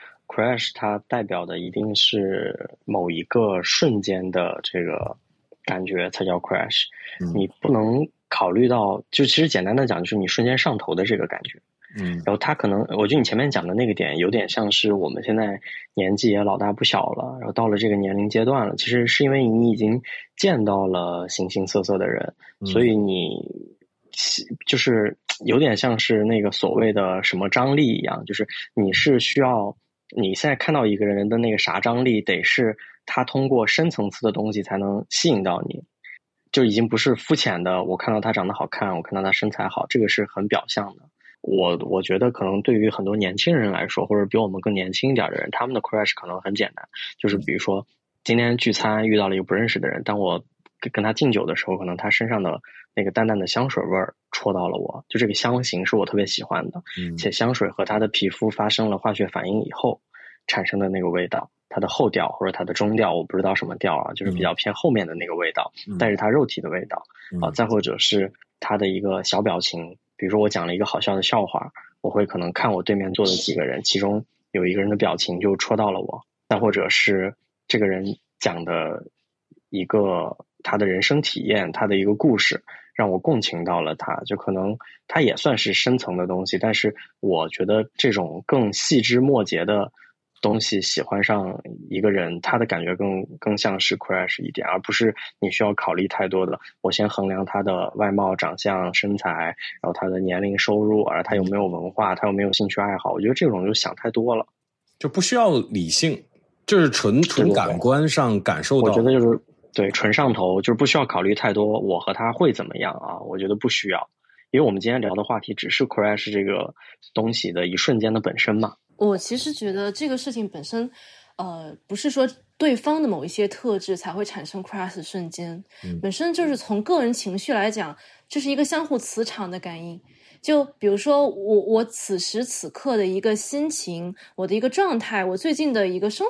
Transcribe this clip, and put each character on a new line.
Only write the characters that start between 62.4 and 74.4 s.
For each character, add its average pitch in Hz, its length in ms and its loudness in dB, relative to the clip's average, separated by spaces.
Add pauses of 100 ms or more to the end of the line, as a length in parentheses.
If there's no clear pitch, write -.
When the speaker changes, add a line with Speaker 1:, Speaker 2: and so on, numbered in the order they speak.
Speaker 1:
者 92 60 -2
它 - 120 -8
的 87 100 -6
中 104 220 0
调， 95 180 2
我 85 100 0
不 90 120 -6
知 95 60 2
道 95 120 2
什 95 120 -2
么 - 100 -8
调 87 200 0
啊， - 180 -4
就 98 120 -6
是 95 60 0
比 90 80 -2
较 87 140 0
偏 104 200 -4
后 170 160 2
面 104 160 2
的 80 80 -10
那 85 120 -6
个 82 80 -6
味 82 180 -2
道， - 200 -4 (160)
Speaker 2:
嗯。 98 80 -8
嗯。 - 20 -6
Speaker 1:
带 113 120 2
着 101 60 2
他 107 120 0
肉 135 160 4
体 - 160 -6
的 - 80 -6
味 - 180 -4
道。 - 160 -8 (300)
Speaker 2:
嗯。 87 80 -4
Speaker 1:
啊， - 140 0
再 117 120 2
或 107 140 2
者 60 180 -2
是 98 340 2 (280)
他 104 160 -2
的 101 120 0
一 95 120 0
个 95 240 -2
小 98 180 0
表 87 180 0
情， 85 360 -6 (200)
比 98 100 -4
如 92 40 0
说 104 100 4
我 104 80 4
讲 87 180 -2
了 87 80 -2
一 92 40 -2
个 104 60 0
好 95 160 -2
笑 101 140 0
的 95 80 0
笑 107 240 2
话， - 240 -6 (300)
我 101 100 -4
会 104 160 2
可 - 120 -8
能 87 140 -4
看 110 200 0
我 90 100 -2
对 104 120 0
面 95 180 -2
坐 101 140 2
的 92 60 2
几 92 220 -2
个 80 100 -2
人， 64 200 -4
其 - 140 0
中 101 260 0 (280)